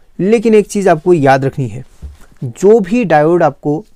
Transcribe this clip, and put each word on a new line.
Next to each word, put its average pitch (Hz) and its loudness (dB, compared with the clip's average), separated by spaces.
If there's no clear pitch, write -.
लेकिन 214 0
एक 202 2
चीज़ 196 -2
आपको 175 0
याद 135 2
रखनी 131 -6
है, - -14
जो 190 2
भी 214 -2
डायोड 160 2
आपको 147 -4